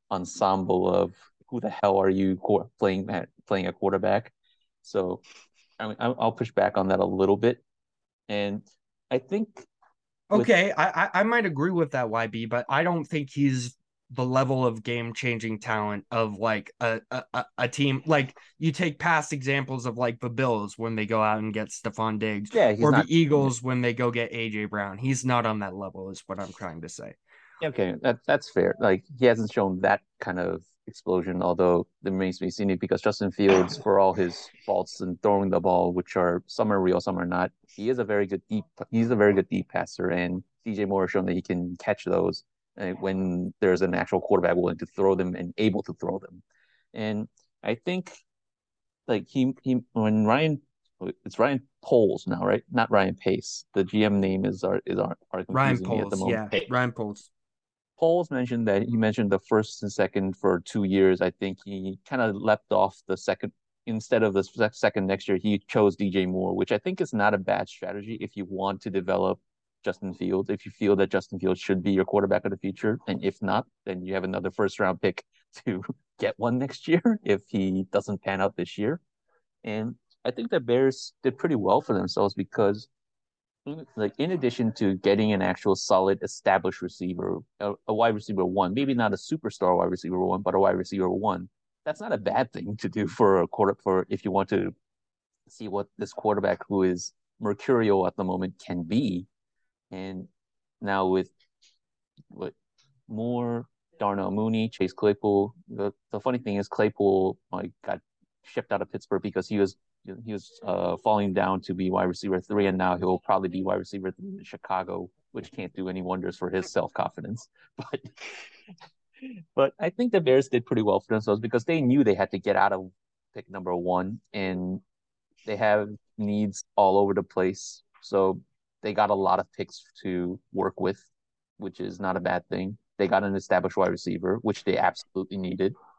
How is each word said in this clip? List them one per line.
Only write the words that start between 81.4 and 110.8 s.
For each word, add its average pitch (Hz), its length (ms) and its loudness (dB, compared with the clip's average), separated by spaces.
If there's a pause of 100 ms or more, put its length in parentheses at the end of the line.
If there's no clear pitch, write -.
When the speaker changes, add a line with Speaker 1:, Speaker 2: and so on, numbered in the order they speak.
Speaker 1:
well 101 260 4
for - 120 -2
themselves 98 420 0
because, 101 520 0 (1080)
like, 104 240 -2
in 160 120 0
addition 123 420 0
to 98 240 0
getting 104 360 4
an 95 80 2
actual 95 340 2
solid 95 460 2
established 95 600 0
receiver, 90 560 -6 (200)
a, 101 140 -4 (140)
a 107 60 0
wide 113 200 4
receiver 101 320 -2
one, 92 300 0
maybe 139 180 0
not 113 200 2
a 87 40 -4
superstar 98 580 0
wide 90 140 2
receiver 90 340 -2
one, 92 200 -2
but 92 100 -2
a 95 60 4
wide 95 160 4
receiver 92 340 -2
one, 95 400 -2 (360)
that's 156 160 -6
not 220 100 -6
a 131 80 -2
bad 123 340 -2
thing 95 240 -8
to 98 120 -4
do 104 180 -2
for 98 340 4
a 82 60 0
quarter, 98 360 0
for 95 260 2
if 95 140 -6
you 101 80 -4
want 98 180 0
to 95 260 -2 (760)
see - 180 -14
what 101 200 -6 (100)
this 104 160 -10
quarterback 98 540 0
who 98 160 2
is 90 300 0 (260)
mercurial 107 640 2
at - 100 -4
the 101 80 -4
moment 92 400 -4
can 90 200 -6
be. 98 420 -2 (640)
And 95 360 -12 (520)
now 98 280 0
with, 95 220 0 (1000)
with - 240 -12 (560)
Moore, 120 560 -4 (340)
Darnell 98 320 -2
Mooney, 110 380 0
Chase 92 240 -2
Claypool, 104 600 2 (140)
the, 104 240 -6 (200)
the 107 80 -6
funny 127 180 -2
thing 117 180 -4
is 101 120 -2
Claypool, 98 680 2 (140)
like, 95 200 -8 (140)
got 85 140 -6 (440)
shipped - 280 -8
out 98 100 -2
of - 100 -8
Pittsburgh 98 300 -4
because 95 280 -4
he 107 100 0
was, 95 160 2 (500)
he 110 60 -10
was, - 340 -12
uh, 92 380 -2